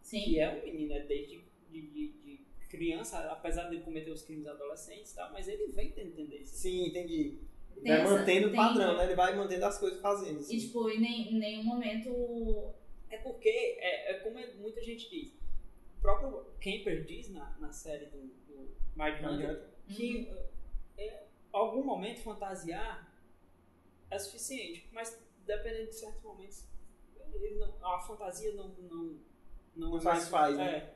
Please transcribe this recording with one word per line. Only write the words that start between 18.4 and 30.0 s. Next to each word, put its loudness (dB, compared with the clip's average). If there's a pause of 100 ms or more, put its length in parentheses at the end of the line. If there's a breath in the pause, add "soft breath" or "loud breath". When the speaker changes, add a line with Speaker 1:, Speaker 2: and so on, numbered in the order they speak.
Speaker 2:
do -12 (260)
Mindhunter 0
Speaker 3:
Mindhunter. -2 (240)
Speaker 2:
que, -4
Speaker 1:
Uhum. -4 (600)
Speaker 2:
é, -8 (300)
algum 4
momento -4
fantasiar -6 (960)
é -4
suficiente, -8
mas -8 (240)
dependendo -4
de -12
certos -8
momentos, -16 (680)
ele -2
não, 4 (120)
a 0
fantasia -6
não, -8
não, -10 (720)
não 0
Speaker 3:
Não 2
Speaker 2:
é 0